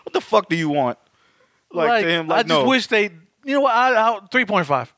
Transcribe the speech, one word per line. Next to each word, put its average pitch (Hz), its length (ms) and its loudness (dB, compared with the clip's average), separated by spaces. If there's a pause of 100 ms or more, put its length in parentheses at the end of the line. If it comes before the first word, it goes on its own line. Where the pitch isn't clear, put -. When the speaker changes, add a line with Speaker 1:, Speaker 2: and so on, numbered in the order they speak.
Speaker 1:
"What - 80 -16
the 370 80 -2
fuck 208 300 -2
do 165 60 -2
you 160 120 -2
want?" 135 300 -2 (760)
Like, 170 160 0
Speaker 2:
Like, 220 160 0
Speaker 1:
to 165 60 0
him, 165 220 -2
Speaker 2:
I 165 60 2
Speaker 1:
like, 240 80 0
Speaker 2:
just 160 160 2
Speaker 1:
"No." - 40 2
Speaker 2:
wish 262 200 0
they, 214 180 0 (400)
you 269 100 -4
know 285 60 2
what? 240 140 2
I, 254 200 2 (220)
I, 196 40 -12 (120)
three 254 140 0
point 185 200 0
five. 131 320 -2